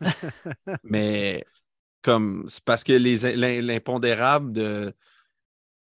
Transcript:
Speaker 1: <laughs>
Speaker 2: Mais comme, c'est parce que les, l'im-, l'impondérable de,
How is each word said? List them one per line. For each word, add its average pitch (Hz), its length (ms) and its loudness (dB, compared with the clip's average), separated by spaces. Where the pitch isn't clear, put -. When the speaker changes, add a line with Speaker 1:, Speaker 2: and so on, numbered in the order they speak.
Speaker 1:
<laughs> 170 840 -8
Speaker 2:
Mais 104 600 -2
comme, 107 460 2
c'est - 160 -12
parce 117 200 2
que - 80 2
les, 123 240 6
l'im-, 123 260 0
l'impondérable 120 920 0
de, 104 400 -4